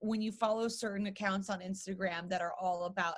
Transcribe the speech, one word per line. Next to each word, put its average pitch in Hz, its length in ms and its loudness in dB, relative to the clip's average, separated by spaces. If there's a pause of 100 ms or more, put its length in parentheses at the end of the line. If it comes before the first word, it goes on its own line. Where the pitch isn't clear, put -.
when 220 200 2
you 214 120 0
follow 220 340 2
certain 208 400 -2
accounts 202 440 0
on 190 100 -2
Instagram 185 680 -2
that 185 100 2
are 170 200 -2
all 180 240 2
about 175 340 0